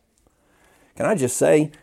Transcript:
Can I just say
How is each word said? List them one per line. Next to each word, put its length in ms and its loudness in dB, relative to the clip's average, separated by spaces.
Can 80 -6
I 100 -2
just 220 -4
say 340 2